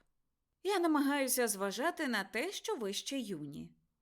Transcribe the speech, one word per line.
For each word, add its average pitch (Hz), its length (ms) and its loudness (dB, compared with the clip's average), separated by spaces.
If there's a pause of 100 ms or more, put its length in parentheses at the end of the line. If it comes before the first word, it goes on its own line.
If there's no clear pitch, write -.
(640)
«Я 392 160 2
намагаюся 277 720 4
зважати 226 600 0
на 208 160 0
те, 285 280 -4
що 427 240 -4
ви 202 160 -4
ще 277 260 -4
юні», 160 520 -8 (320)